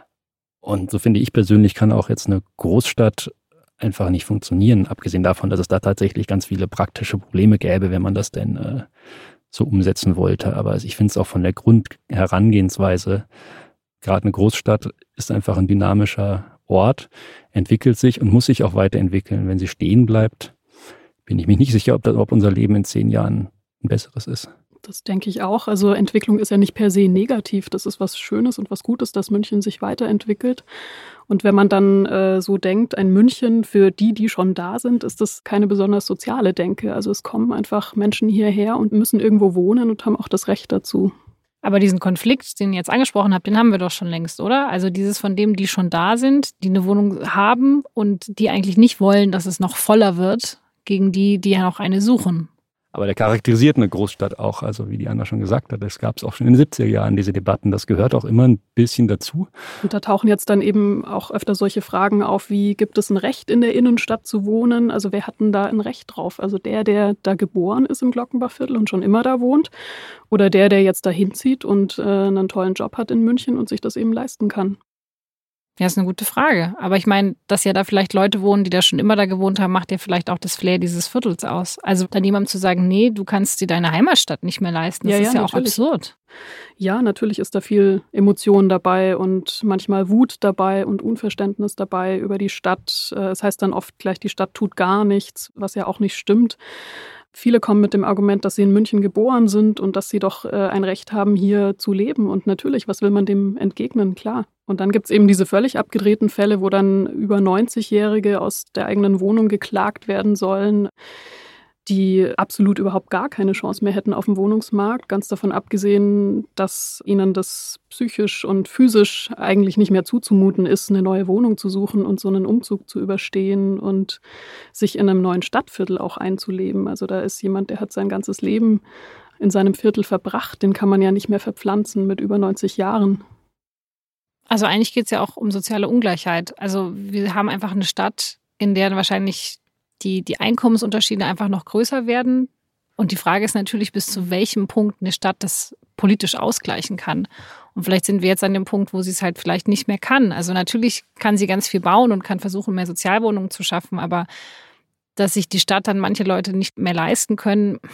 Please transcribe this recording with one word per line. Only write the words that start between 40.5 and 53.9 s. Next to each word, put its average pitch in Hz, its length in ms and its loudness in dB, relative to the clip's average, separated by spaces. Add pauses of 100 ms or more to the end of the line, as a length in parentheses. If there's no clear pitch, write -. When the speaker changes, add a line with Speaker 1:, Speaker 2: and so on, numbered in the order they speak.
Speaker 2:
dazu. 190 400 -2 (480)
Speaker 3:
Aber 196 200 2
diesen 190 180 4
Konflikt, 190 640 -2
den 196 120 -2
ihr 180 60 -4
jetzt 180 100 -8
angesprochen 208 460 2
habt, 185 140 -2
den 208 100 2
haben 233 140 4
wir 196 60 0
doch 180 120 -2
schon - 180 -8
längst, 165 320 -8
oder? 262 300 0
Also 185 180 -2
dieses 196 300 -2
von 196 180 -4
dem, 208 200 2
die 190 100 -2
schon 180 240 -2
da 180 260 0
sind, 269 460 0
die 190 60 -2
eine 185 180 2
Wohnung 202 480 0
haben 247 480 4 (100)
und 202 460 -2
die 214 100 2
eigentlich 190 300 0
nicht 240 220 6
wollen, 196 320 4
dass 180 120 -2
es 185 160 -6
noch 180 160 -4
voller 208 400 4
wird, 190 460 -2 (220)
gegen 196 280 0
die, 196 260 2
die 196 120 0
ja 190 120 2
noch 185 180 -2
eine 190 200 0
suchen. 185 480 0 (420)
Speaker 1:
Aber - 140 -6
der 98 100 -2
charakterisiert 117 640 4
eine 107 140 2